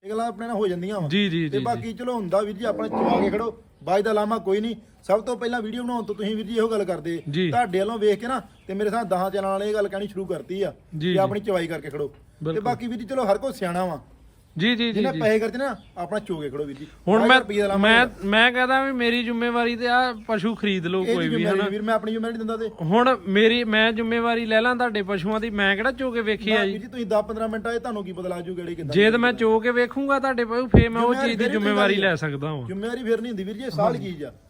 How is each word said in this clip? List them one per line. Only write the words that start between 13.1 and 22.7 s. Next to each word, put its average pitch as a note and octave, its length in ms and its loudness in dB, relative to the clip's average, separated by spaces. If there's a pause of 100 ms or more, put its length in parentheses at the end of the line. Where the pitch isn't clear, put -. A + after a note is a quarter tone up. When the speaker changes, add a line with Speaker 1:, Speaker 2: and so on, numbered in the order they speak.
Speaker 1:
ਹਰ G3 140 4
ਕੋਈ B3+ 140 -4
ਸਿਆਣਾ F3+ 320 -2
ਵਾ। D#3+ 160 -6 (580)
Speaker 2:
ਜੀ, F#3+ 100 2
ਜੀ, A#3+ 80 2
ਜੀ, A#3 160 0
Speaker 1:
ਜਿਹਨੇ G#3+ 200 0
Speaker 2:
ਜੀ। - 80 -4
Speaker 1:
ਪੈਸੇ A3 180 4
ਖਰਚੇ A3+ 200 -2
ਨਾ, C4 180 -2 (220)
ਆਪਣਾ F3 200 -4
ਚੋਗੇ D#3+ 320 -6
ਖੜੋ C#3+ 140 -6
ਵੀਰ C#3 120 -10
ਜੀ। D3 100 -14 (220)
Speaker 2:
ਹੁਣ G3+ 80 8
Speaker 1:
ਹਜ਼ਾਰ A3+ 120 6
Speaker 2:
ਮੈਂ, C4 100 8
Speaker 1:
ਰੁਪਈਏ G#3 240 0
ਦਾ G3+ 40 2
ਲਾਮਾ G3 220 4
Speaker 2:
ਮੈਂ, A3+ 120 8
Speaker 1:
ਹੁੰਦਾ। G#3+ 280 0
Speaker 2:
ਮੈਂ A3 240 4
ਕਹਦਾ B3+ 320 2
ਵੀ C4+ 80 -2
ਮੇਰੀ A#3+ 300 0
ਜ਼ਿੰਮੇਵਾਰੀ A#3+ 540 0
ਤੇ A#3+ 120 -2
ਆ B3 260 2 (120)
ਪਸ਼ੂ A3 280 0
ਖਰੀਦ F#3+ 320 -2
ਲਓ F#3 180 0
Speaker 1:
ਇਹ A3+ 100 2
Speaker 2:
ਕੋਈ F3 100 0
ਵੀ, D#3+ 60 0
Speaker 1:
ਜ਼ਿੰਮੇਵਾਰੀ G#3 300 2
Speaker 2:
ਹਨਾ? G3+ 80 0
Speaker 1:
ਵੀਰ, G#3 140 -4
ਮੈਂ A3 120 0
ਆਪਣੀ G#3+ 180 -2
ਜ਼ਿੰਮੇਵਾਰੀ A3+ 260 -4
ਨਹੀਂ A3 80 -6
ਦਿੰਦਾ A3 220 -4
ਤੇ। G3+ 160 -8